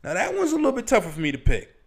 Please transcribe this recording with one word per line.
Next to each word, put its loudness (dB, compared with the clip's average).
Now, -8
that -2
one's 0
a 0
little 2
bit -6
tougher 2
for -10
me -2
to -8
pick. 0